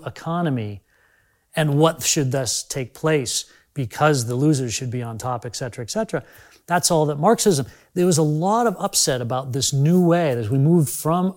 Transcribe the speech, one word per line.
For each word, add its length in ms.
economy 800
and 220
what 240
should 280
thus 320
take 300
place 540
because 540
the 80
losers 400
should 160
be 120
on 140
top, 300
et 100
cetera, 260
et 80
cetera. 320
That's 240
all 160
that 100
Marxism, 480
there 100
was 140
a 40
lot 440
of 120
upset 440
about 280
this 220
new 340
way 260
as 180
we 80
moved 320
from 460